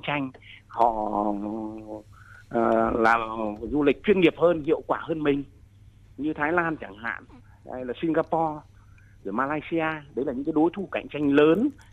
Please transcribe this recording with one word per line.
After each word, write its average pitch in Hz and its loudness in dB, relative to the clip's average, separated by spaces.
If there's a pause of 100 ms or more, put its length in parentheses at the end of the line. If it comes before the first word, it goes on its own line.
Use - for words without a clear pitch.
tranh 139 -4 (360)
họ, 117 2 (1600)
ờ, 113 2
làm 113 4 (520)
du 147 0
lịch 143 2
chuyên 190 4
nghiệp 160 6
hơn, 165 2
hiệu 151 0
quả 123 -2
hơn 156 -6
mình, 143 2 (720)
như 151 -4
Thái 151 -2
Lan 165 0
chẳng 98 -14
hạn, 113 -8 (500)
hay 127 -10
là 123 -6
Singapore, 160 0 (600)
rồi 98 -8
Malaysia. 156 -2 (140)
Đấy 139 -2
là 147 -4
những 131 -6
cái 160 -4
đối 156 4
thủ 190 -8
cạnh 101 -6
tranh 147 0
lớn. 165 6 (240)